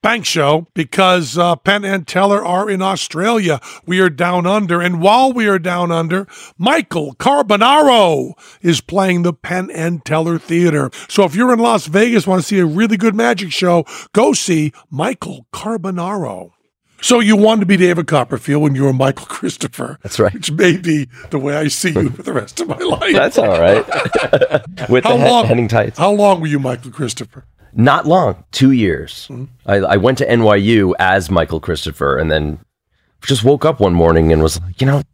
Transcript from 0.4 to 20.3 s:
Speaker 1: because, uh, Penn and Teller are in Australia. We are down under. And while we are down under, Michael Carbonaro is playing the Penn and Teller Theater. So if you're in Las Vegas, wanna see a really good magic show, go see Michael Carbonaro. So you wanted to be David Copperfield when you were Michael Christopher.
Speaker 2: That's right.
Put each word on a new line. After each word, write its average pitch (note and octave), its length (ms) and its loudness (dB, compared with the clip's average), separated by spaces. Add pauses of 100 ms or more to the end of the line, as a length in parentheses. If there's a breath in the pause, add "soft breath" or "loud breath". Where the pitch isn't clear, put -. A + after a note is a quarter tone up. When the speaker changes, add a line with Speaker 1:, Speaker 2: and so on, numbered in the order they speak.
Speaker 1:
because, F3 640 0
uh, F3 180 2
Penn G3+ 300 -2
and G3 220 -4
Teller G3+ 360 0
are F3+ 240 -2
in F#3+ 140 -4
Australia. F#3 800 -2 (240 loud breath)
We F3+ 140 -2
are F#3 100 4
down F3 380 -2
under. F#3 340 0
And F3 220 -2
while B3+ 280 4
we A3+ 160 -2
are G3 120 0
down F3 320 -4
under, E3 340 -2 (320 loud breath)
Michael E3+ 640 -2
Carbonaro A#3 1120 2 (300 loud breath)
is E3+ 180 2
playing F3+ 400 0
the F3 120 0
Penn F#3 360 -8
and E3 340 -6
Teller D#3+ 360 -2
Theater. D#3+ 500 0 (180 loud breath)
So G3+ 180 2
if D#3 100 -4
you're B3 180 2
in A3+ 60 2
Las A#3 260 0
Vegas, G#3 400 2
wanna F#3 160 0
see G3+ 160 -2
a F3+ 80 2
really G3+ 320 0
good G#3+ 160 0
magic G#3 380 -2
show, F3 340 0 (280 loud breath)
go C4+ 200 4
see D#3 400 -2 (160 soft breath)
Michael C#3 640 -8
Carbonaro. F3 960 -8 (520)
So A#3+ 180 2
you A3 180 4
wanted G#3+ 240 4
to F#3+ 60 0
be F#3+ 100 2
David F3 300 2
Copperfield C#3+ 560 -2
when C#3+ 100 0
you C3+ 120 0
were C3+ 80 2
Michael C3+ 340 -2
Christopher. - 760 -10
Speaker 2:
That's - 180 -8
right. F#2+ 140 2